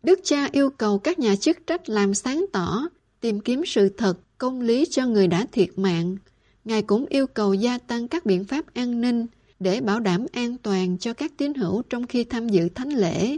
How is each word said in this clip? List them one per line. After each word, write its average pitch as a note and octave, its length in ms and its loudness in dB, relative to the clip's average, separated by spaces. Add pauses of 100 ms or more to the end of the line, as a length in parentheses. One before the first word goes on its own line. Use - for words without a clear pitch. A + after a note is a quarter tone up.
Đức F#4+ 200 4
cha C#4+ 280 0
yêu C#4 180 4
cầu - 300 0
các D#4+ 200 0
nhà G#3+ 160 4
chức D#4+ 220 0 (100)
trách E4+ 220 -4
làm G3+ 240 2
sáng C#4 400 -2
tỏ, E4+ 340 -2 (320)
tìm G#3+ 200 -2
kiếm B3+ 260 -2
sự G3 240 4
thật, G3 240 -2 (240)
công B3+ 240 -4
lý A#3+ 280 2
cho B3+ 160 0
người G#3 220 4
đã F3 240 2
thiệt F#3 240 2
mạng. F3+ 420 0 (480)
Ngài A3 160 0
cũng G#3+ 280 2
yêu C4+ 180 2
cầu G3+ 260 0
gia A#3+ 240 0
tăng A#3+ 300 -6
các E4+ 180 -4
biện F#3+ 180 2
pháp C4+ 300 -6
an A#3+ 280 -2
ninh A#3+ 240 0 (340)
để F#3 220 0
bảo G#3+ 180 0
đảm G3+ 340 0
an B3 300 -4
toàn F#3 340 0
cho A#3 160 -6
các D#4 240 -6
tín C#4+ 160 -2
hữu G#3+ 280 -2
trong B3 260 -6
khi A#3+ 160 -2
tham A#3 260 -4
dự F3+ 200 2
thánh B3+ 200 -8
lễ. B3+ 480 0